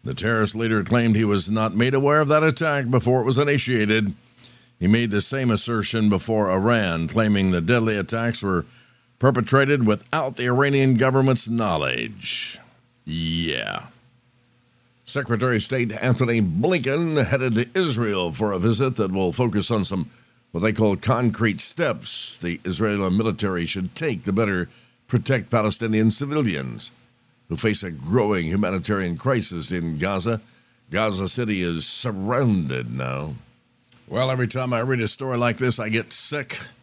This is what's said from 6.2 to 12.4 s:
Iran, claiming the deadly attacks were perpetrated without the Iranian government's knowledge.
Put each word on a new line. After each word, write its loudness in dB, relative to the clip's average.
Iran, 2
claiming 2
the 2
deadly 2
attacks -4
were 0
perpetrated 4
without 0
the -2
Iranian 4
government's 2
knowledge. -4